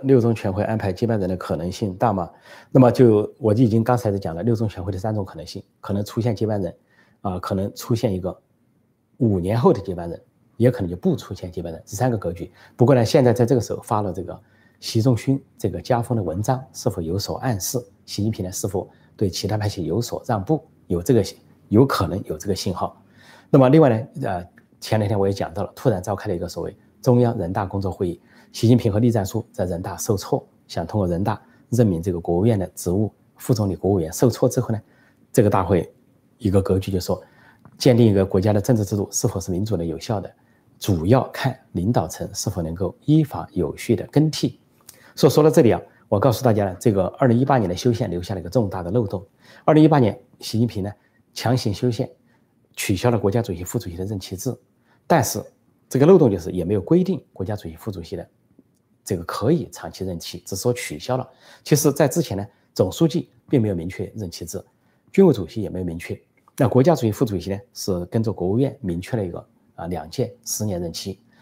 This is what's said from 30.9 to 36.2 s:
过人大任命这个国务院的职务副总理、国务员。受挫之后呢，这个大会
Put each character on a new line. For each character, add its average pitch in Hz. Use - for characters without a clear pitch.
过 95
人 87
大 107
任 117
命 87
这 92
个 85
国 85
务 98
院 113
的 92
职 -
务 101
副 -
总 104
理、 87
国 92
务 98
员。 -
受 127
挫 127
之 123
后 -
呢， 107
这 131
个 101
大 98
会 85